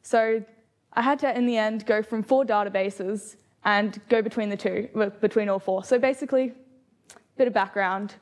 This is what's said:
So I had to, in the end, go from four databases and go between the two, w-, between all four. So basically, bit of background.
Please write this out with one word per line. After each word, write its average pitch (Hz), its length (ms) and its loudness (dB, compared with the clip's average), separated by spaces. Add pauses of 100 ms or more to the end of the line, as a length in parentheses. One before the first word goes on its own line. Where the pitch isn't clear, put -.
So 226 420 0 (500)
I 233 80 0
had 277 180 2
to, 262 180 0
in 247 80 0
the 240 120 0
end, 214 280 -2
go 214 160 2
from 214 220 -4
four 262 220 2
databases 202 880 -2 (280)
and 208 360 0 (100)
go 226 120 4
between 214 280 -4
the 202 80 -6
two, 202 360 -4
w-, 208 180 0 (100)
between 208 280 0
all 196 100 0
four. 190 240 -2
So 247 160 2
basically, 262 540 0 (840)
bit 262 100 4
of 233 60 -2
background. 196 680 -2